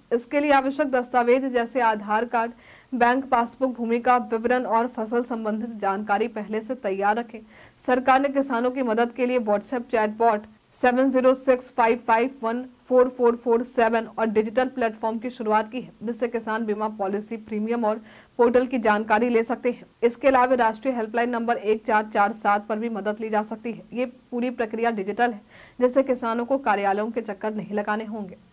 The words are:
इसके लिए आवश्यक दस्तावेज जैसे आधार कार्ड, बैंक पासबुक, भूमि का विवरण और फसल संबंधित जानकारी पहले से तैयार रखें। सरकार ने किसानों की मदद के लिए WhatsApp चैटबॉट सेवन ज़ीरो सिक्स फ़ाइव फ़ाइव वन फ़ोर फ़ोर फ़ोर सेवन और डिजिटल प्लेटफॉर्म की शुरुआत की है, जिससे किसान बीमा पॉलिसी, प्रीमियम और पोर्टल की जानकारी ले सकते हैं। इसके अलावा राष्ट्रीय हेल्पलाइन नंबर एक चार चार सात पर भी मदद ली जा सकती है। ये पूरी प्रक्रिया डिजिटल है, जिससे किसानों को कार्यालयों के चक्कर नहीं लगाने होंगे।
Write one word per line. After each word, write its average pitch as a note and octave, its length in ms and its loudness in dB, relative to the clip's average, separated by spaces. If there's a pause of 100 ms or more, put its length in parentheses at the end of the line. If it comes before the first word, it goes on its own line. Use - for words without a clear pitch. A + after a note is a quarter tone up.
(140)
इसके B3 260 0
लिए D4 140 2
आवश्यक C4+ 380 2
दस्तावेज B3 640 2
जैसे A#3+ 300 0
आधार G#3+ 420 0
कार्ड, A#3+ 260 -2 (420)
बैंक B3 320 2
पासबुक, B3 520 0
भूमि A#3 220 0
का B3 180 4 (100)
विवरण A#3 380 0
और A3+ 240 2
फसल A#3+ 340 -2
संबंधित A3 560 -6
जानकारी G3+ 500 0
पहले A3 320 -6
से A3+ 140 -6
तैयार G3+ 400 -2
रखें। A#3 240 -8 (420)
सरकार C4 400 2
ने C#4 100 0
किसानों C4+ 400 -2
की C4+ 120 -4
मदद A#3 280 0
के B3 140 -2
लिए B3 160 2
WhatsApp G#3+ 500 -2
चैटबॉट G#3+ 540 2 (300)
सेवन B3+ 360 2
ज़ीरो B3+ 220 4
सिक्स C4 440 0
फ़ाइव A#3+ 300 2
फ़ाइव A#3 240 2 (100)
वन A#3 220 -4 (260)
फ़ोर B3+ 200 6
फ़ोर A#3+ 260 2
फ़ोर A#3 280 0
सेवन A3+ 460 0
और A3+ 180 -4
डिजिटल A3 420 0
प्लेटफॉर्म A3+ 500 -4
की B3 100 -8
शुरुआत G#3+ 420 -2
की B3 100 -8
है, - 100 -14 (120)
जिससे A#3 240 -4
किसान A3+ 380 -4
बीमा G#3+ 240 -2
पॉलिसी, G#3+ 480 -6
प्रीमियम A3 480 -4
और G#3+ 160 -2 (380)
पोर्टल B3 260 4
की B3+ 140 -2
जानकारी A3 500 2
ले A3+ 140 2
सकते A#3+ 280 -4
हैं। - 140 -10 (180)
इसके A#3 240 2
अलावा C4 280 4
राष्ट्रीय A#3+ 400 0
हेल्पलाइन A#3 340 -2
नंबर A#3 280 -2
एक A3 280 -2
चार G#3+ 280 2
चार G3+ 200 2
सात G#3 340 0
पर G#3+ 120 -4
भी A#3 120 -4
मदद G#3+ 300 -4
ली A3 80 -6
जा G#3+ 140 0
सकती A3 280 -10
है। F3 120 -12 (100)
ये A#3+ 120 -2
पूरी B3 460 -6
प्रक्रिया A3+ 400 -2
डिजिटल G#3 400 -2
है, G#3 100 -10 (380)
जिससे B3+ 240 4
किसानों A#3+ 420 -2
को C4+ 140 0
कार्यालयों G3+ 520 0
के A3+ 100 -6
चक्कर G#3+ 320 -6
नहीं G3 200 -8
लगाने G#3 320 -2
होंगे। G#3 320 -10 (160)